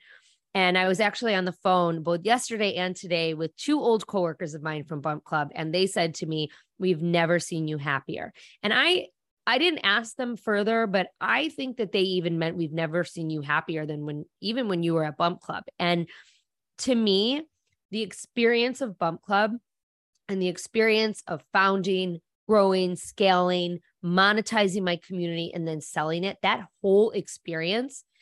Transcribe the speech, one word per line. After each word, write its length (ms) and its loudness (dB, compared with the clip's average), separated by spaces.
And 220 2
I 120 2
was 120 2
actually 360 0
on 100 0
the 60 -2
phone 500 2
both 220 -2
yesterday 520 0
and 200 -4
today 400 -2
with 220 -6
two 220 0
old 280 2
coworkers 480 -4
of 80 -12
mine 220 -6
from 160 -8
Bump 220 -4
Club. 300 -2
And 180 -6
they 140 2
said 300 0
to 100 -8
me, 240 -2
"We've 220 0
never 360 2
seen 300 -4
you 100 -4
happier." 560 -6
And 100 0
I, 360 2
I 140 2
didn't 240 0
ask 320 0
them 200 -4
further, 520 0
but 220 0
I 280 0
think 280 -8
that 140 -4
they 100 2
even 380 0
meant, 180 -2
"We've 160 -4
never 300 -2
seen 260 -8
you 120 -4
happier 440 -2
than 200 -8
when, 200 -8
even 260 -4
when 140 0
you 140 0
were 80 2
at 140 -6
Bump 240 0
Club." 220 -10
And 320 0
to 160 0
me, 480 2
the 100 -6
experience 800 0
of 160 -8
Bump 240 -4
Club 300 2
and 140 -4
the 80 0
experience 800 0
of 160 -8
founding, 640 2
growing, 480 4
scaling, 840 2
monetizing 800 2
my 120 2
community, 480 -4
and 140 -4
then 140 -4
selling 420 -2
it, 180 -4
that 240 0
whole 300 4
experience 920 -6